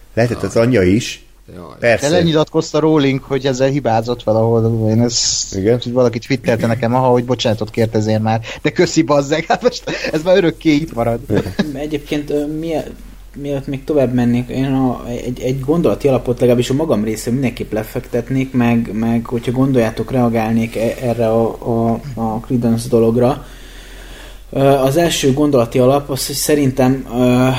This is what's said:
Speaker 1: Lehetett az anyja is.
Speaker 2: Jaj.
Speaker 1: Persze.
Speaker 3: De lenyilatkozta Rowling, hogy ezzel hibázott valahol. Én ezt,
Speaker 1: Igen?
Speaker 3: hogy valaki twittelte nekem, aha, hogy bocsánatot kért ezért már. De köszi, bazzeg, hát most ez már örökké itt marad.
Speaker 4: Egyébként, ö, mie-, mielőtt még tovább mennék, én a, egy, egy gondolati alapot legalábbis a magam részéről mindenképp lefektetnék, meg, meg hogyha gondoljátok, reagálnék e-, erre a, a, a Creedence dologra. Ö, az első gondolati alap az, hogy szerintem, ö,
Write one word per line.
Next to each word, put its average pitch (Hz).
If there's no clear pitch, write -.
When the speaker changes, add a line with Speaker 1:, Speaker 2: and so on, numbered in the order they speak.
Speaker 1:
Lehetett 117
az 95
anyja 117
is. 98
Speaker 2:
Jaj. 87
Speaker 1:
Persze. 120
Speaker 3:
De 165
lenyilatkozta 156
Rowling, 147
hogy 135
ezzel 131
hibázott 120
valahol. 113
Én 110
ezt, -
Speaker 1:
Igen? 110
Speaker 3:
hogy 120
valaki 123
twittelte 117
nekem, 113
aha, 131
hogy 123
bocsánatot 117
kért 113
ezért 110
már. 110
De 147
köszi, 165
bazzeg, 147
hát -
most -
ez 156
már 185
örökké 160
itt 156
marad. 117
Speaker 4:
Egyébként, 147
ö, 147
mie-, 156
mielőtt 143
még 135
tovább 135
mennék, 120
én 131
a, 131
egy, 123
egy 131
gondolati 139
alapot 131
legalábbis 123
a 127
magam 135
részéről 110
mindenképp 117
lefektetnék, 120
meg, 117
meg 117
hogyha 120
gondoljátok, 120
reagálnék 113
e-, 110
erre 117
a, 113
a, 113
a 110
Creedence 117
dologra. 120
Ö, 131
az 139
első 160
gondolati 135
alap 135
az, 131
hogy -
szerintem, 135
ö, 127